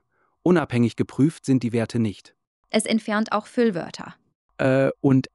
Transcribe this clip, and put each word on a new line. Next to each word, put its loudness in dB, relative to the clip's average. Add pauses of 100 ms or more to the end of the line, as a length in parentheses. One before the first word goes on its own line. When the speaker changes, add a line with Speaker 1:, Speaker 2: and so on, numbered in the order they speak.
(440)
Speaker 1:
Unabhängig 2
geprüft -2
sind 2
die -4
Werte -2
nicht. -6 (340)
Speaker 2:
Es 0
entfernt -4
auch -4
Füllwörter. -4 (420)
Speaker 1:
Äh, 2 (120)
und 4